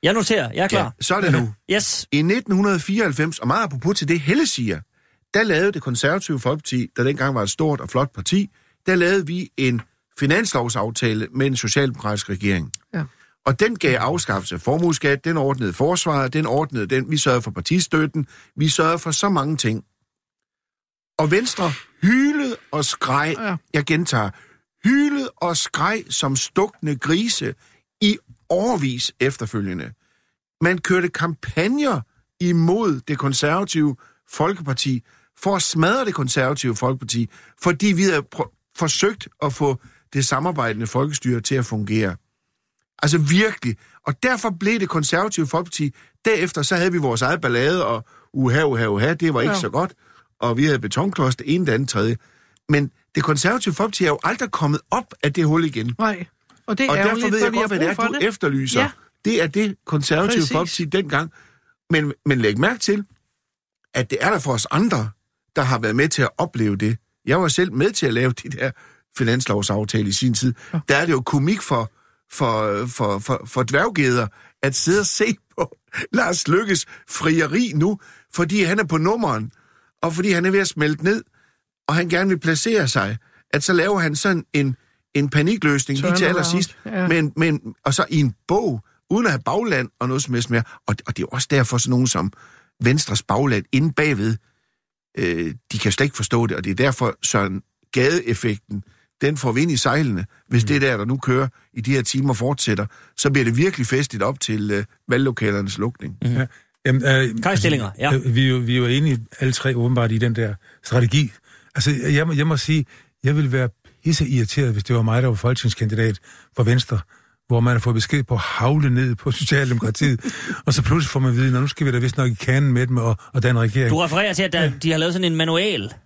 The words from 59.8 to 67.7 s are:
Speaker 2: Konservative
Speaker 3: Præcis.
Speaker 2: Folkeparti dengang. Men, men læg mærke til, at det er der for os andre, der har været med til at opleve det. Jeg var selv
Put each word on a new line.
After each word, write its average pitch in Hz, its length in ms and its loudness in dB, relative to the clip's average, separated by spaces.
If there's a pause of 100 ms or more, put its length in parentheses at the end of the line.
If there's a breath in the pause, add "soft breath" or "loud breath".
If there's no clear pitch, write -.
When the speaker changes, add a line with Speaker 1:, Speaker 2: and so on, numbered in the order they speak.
Speaker 2:
Konservative 160 540 0
Speaker 3:
Præcis. 151 120 0
Speaker 2:
Folkeparti 170 340 -2
dengang. 156 460 -2 (580 soft breath)
Men, 151 240 2 (120)
men 135 160 2
læg 104 180 2
mærke 214 200 0
til, 208 260 0 (880)
at 127 160 -2
det - 120 -4
er 160 100 2
der 202 80 0
for 139 140 -4
os 117 180 -2
andre, 147 380 0 (460)
der 156 60 0
har 127 180 2
været 110 160 0
med 139 140 4
til 143 120 0
at 123 160 2
opleve 117 380 0
det. 104 220 0 (280)
Jeg 160 160 2
var 175 60 2
selv 180 260 0